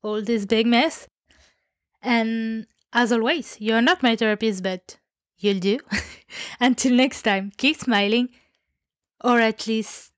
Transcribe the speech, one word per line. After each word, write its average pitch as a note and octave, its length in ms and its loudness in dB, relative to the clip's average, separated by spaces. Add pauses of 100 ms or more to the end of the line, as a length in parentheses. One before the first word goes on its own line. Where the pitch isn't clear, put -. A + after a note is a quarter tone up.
all G#3+ 200 -4
this G#3+ 240 -2
big A3+ 200 2
mess. A#3+ 420 2 (920)
And A3+ 680 -2 (260)
as A#3+ 200 2
always, A#3+ 480 -2
you're A3 220 0
not F4 200 2
my A#3 120 2
therapist, G#3+ 480 -2
but F#3 360 -8 (400)
you'll G3+ 200 0
do. G3 200 0 (420)
<laughs> - 400 -14
Until B3 320 2
next B3+ 300 2
time, G3 340 -2
keep D4 200 0
smiling, A3 520 0 (920)
or A#3+ 180 4
at A3 260 0
least - 520 -6